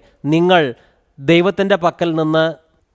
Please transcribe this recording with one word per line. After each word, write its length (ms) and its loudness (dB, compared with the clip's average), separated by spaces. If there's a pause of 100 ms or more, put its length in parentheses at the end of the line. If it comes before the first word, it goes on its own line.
(240)
നിങ്ങൾ 380 2 (560)
ദൈവത്തിൻ്റെ 580 0
പക്കൽ 380 -4
നിന്ന് 320 0 (480)